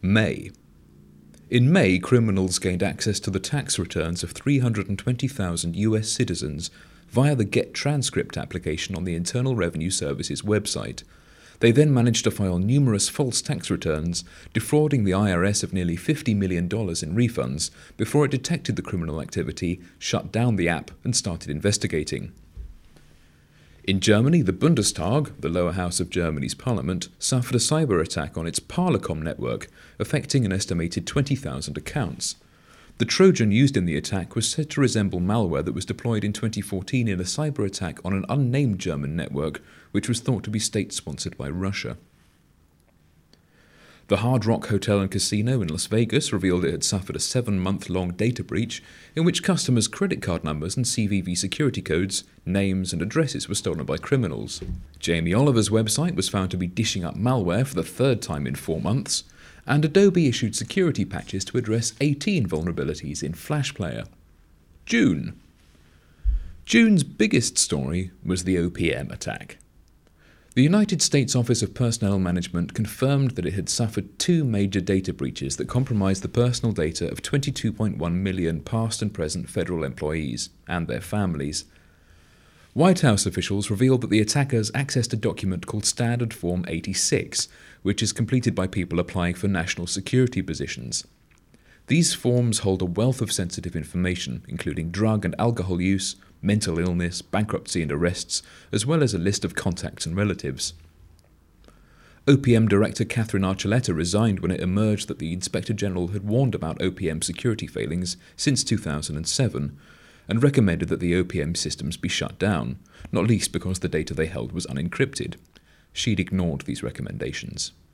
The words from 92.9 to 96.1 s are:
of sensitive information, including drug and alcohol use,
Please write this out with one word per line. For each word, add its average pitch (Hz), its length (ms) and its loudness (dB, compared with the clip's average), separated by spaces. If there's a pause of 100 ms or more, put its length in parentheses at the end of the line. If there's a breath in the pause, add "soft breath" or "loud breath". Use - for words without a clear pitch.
of 107 120 -2
sensitive 87 420 -4
information, 87 720 -2
including 82 460 -4
drug 104 320 2
and 87 140 0
alcohol 92 420 0
use, 95 340 2 (260 soft breath)